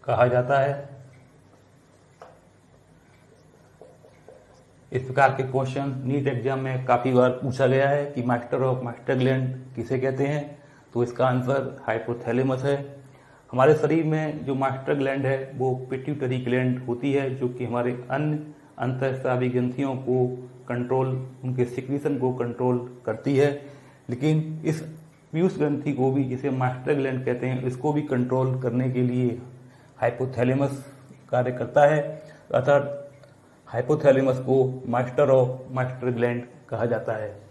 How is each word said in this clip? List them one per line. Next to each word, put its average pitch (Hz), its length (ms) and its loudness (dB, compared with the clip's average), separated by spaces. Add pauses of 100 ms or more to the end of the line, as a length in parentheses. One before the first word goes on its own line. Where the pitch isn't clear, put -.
कहा 123 240 4
जाता 127 320 2
है। 139 300 -2 (4000)
इस 127 120 -4
प्रकार 135 260 4
के 131 140 0
क्वेश्चन 131 640 -2
नीट 139 220 0
एग्जाम 131 320 -2
में 131 260 -4
काफ़ी 127 280 2
बार 123 160 8
पूछा 127 380 0
गया 135 220 4
है 143 160 0
कि 127 180 -6
master 120 200 0
of - 120 -4
master 127 520 -2
gland 131 400 2 (280)
किसे 123 240 -2
कहते 135 260 0
हैं, 143 380 -4 (300)
तो 117 100 2
इसका 131 240 0
आंसर 127 600 0
हाइपोथैलेमस 120 760 0
है। 139 400 -4 (480)
हमारे 135 240 6
शरीर 151 300 2
में 156 400 -2
जो 135 100 -2
मास्टर 135 380 -2
ग्लैंड 135 320 0
है, 135 300 -2
वो 127 340 -2
pituitary 131 480 -4
gland 127 480 0
होती 123 280 -2
है, 135 220 0
जो 127 120 -2
कि 127 180 -4
हमारे 120 460 -2
अन्य 151 360 -2 (320)
अंतःस्रावी 127 680 -2
ग्रंथियों 127 460 -2
को 127 540 0 (180)
control, 131 600 -2 (160)
उनके 127 220 0
secretion 143 540 -4
को 127 140 2
control 123 720 -2
करती 131 320 0
है। 143 240 2 (480)
लेकिन 156 560 0
इस - 400 -4 (300)
पीयूष 175 220 2
ग्रंथि 147 360 0
को 131 180 2
भी, 139 120 2
जिसे 127 260 -2
master 131 440 0
gland 131 320 -2
कहते 123 220 -2
हैं, 123 160 -2
इसको 127 300 -2
भी 147 80 2
control 127 600 0
करने 127 300 0
के 127 100 0
लिए 123 400 0 (560)
hypothalamus 131 880 0 (440)
कार्य 123 220 0
करता - 300 2
है। 147 420 4 (300)
अर्थात 127 580 2 (560)
hypothalamus 131 720 4
को 131 500 2
master 123 240 0
of 131 640 4
master 127 400 -2
gland 120 240 0 (280)
कहा 110 160 -2
जाता 113 280 -2
है। 107 380 -8